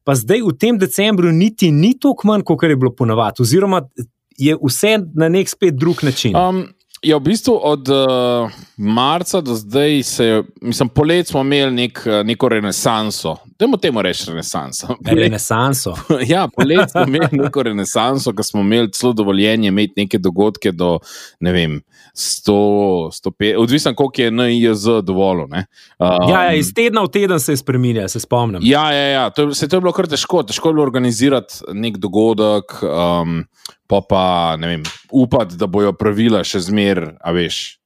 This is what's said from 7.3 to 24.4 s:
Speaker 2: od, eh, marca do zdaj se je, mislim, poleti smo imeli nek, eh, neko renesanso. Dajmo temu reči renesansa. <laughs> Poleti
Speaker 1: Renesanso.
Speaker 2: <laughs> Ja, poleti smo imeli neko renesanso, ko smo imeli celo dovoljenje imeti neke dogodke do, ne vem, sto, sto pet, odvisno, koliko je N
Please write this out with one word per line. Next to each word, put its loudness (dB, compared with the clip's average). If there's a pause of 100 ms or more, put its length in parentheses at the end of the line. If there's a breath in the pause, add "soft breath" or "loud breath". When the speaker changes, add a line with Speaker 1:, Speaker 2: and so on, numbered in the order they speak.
Speaker 2:
od, 0
eh, 0 (260 loud breath)
marca 0
do -4
zdaj 0
se -2
je, 2 (160)
mislim, -2
poleti 2
smo -2
imeli 0
nek, -4
eh, 0
neko 0
renesanso. -2 (160)
Dajmo 0
temu 0
reči -2
renesansa. -8
<laughs> -
Poleti 0
Speaker 1:
Renesanso. -2 (180)
Speaker 2:
<laughs> 0
Ja, 0
poleti 2
smo 0
imeli 0
neko 0
renesanso, -2
ko -4
smo -4
imeli 2
celo 0
dovoljenje 2
imeti 0
neke -2
dogodke 0
do, 0 (400 loud breath)
ne 0
vem, 0 (360 soft breath)
sto, -2 (520)
sto -8
pet, -2
odvisno, 0
koliko -2
je 2
N -2